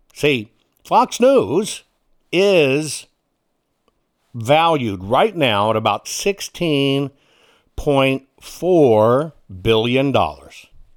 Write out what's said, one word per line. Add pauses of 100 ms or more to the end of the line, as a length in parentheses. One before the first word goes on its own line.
(120)
See, (320)
Fox
News (480)
is (1300)
valued
right
now
at
about
sixteen (680)
point (140)
four (300)
billion
dollars. (300)